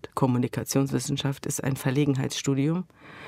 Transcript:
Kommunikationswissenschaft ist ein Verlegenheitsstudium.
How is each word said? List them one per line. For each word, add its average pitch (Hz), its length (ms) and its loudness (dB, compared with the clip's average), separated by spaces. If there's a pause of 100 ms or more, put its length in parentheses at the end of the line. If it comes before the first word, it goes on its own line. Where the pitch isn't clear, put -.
(140)
Kommunikationswissenschaft 135 1300 0
ist - 200 -4
ein 135 120 0
Verlegenheitsstudium. 139 1080 2 (440)